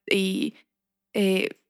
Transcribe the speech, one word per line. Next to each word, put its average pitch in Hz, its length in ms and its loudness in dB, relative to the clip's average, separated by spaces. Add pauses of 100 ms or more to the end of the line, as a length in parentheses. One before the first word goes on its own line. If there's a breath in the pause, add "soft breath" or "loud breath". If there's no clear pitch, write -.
(100)
y, 190 440 0 (600 soft breath)
eh, 190 340 2 (220)